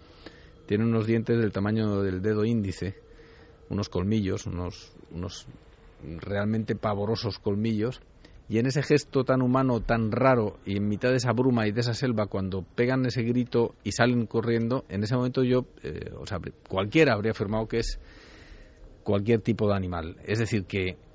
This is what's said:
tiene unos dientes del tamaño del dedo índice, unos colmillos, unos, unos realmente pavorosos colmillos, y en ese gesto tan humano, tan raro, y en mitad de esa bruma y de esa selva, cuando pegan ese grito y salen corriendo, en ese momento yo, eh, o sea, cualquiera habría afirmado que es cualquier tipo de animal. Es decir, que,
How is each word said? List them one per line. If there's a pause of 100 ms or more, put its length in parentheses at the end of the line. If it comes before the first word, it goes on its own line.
(680)
tiene
unos
dientes
del
tamaño
del
dedo
índice, (720)
unos
colmillos,
unos, (200)
unos (760)
realmente
pavorosos
colmillos, (460)
y
en
ese
gesto
tan
humano,
tan
raro,
y
en
mitad
de
esa
bruma
y
de
esa
selva,
cuando
pegan
ese
grito (100)
y
salen
corriendo,
en
ese
momento
yo, (180)
eh,
o
sea, (300)
cualquiera
habría
afirmado
que
es (1040)
cualquier
tipo
de
animal. (100)
Es
decir,
que, (160)